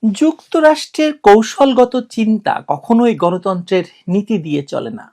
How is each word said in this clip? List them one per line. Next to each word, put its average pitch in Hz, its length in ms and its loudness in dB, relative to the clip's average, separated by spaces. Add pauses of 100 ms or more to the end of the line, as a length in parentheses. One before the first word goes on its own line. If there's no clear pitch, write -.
(140)
যুক্তরাষ্ট্রের 311 960 0 (100)
কৌশলগত 247 720 4 (160)
চিন্তা 220 440 -2 (140)
কখনোই 226 480 0
গণতন্ত্রের 180 720 -2 (220)
নীতি 202 300 -2
দিয়ে 151 240 -6 (100)
চলে 120 260 -8
না। - 140 -20